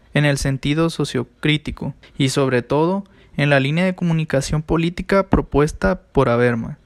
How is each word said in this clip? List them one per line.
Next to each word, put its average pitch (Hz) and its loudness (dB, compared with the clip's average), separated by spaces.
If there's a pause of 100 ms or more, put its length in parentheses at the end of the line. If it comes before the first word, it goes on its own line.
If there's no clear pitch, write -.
(160)
en 147 2
el 143 0
sentido 147 0
sociocrítico 147 -4 (240)
y, 135 0
sobre 127 0
todo, 170 0 (340)
en 147 2
la 139 4
línea 151 0
de 185 -2
comunicación 160 -2
política 180 0
propuesta 156 0 (100)
por 135 2
Habermas. 120 0